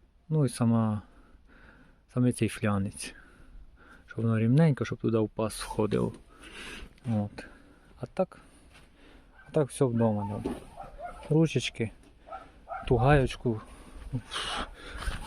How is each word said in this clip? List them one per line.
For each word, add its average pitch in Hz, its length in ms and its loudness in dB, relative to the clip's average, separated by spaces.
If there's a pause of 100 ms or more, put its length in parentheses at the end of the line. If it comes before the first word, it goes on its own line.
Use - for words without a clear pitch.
(280)
Ну 156 160 2
і 123 40 2
сама, 113 540 2 (1120)
саме 123 180 4
цей 110 160 0
флянець. 101 680 -2 (920)
Щоб - 180 -6
воно 113 140 2
рівненько, 127 460 4
щоб 120 140 -6
туди 113 200 2
в 110 100 2
паз 110 240 -4
входило. 110 600 -2 (920)
От. 107 380 -2 (560)
А - 60 -8
так, - 340 -4 (1040)
а - 40 -20
так 151 180 2
все - 160 0
вдома, 107 600 0
да. - 60 -4 (800)
Ручечки, 147 600 2 (960)
ту 131 100 4
гаєчку 123 640 4 (1700)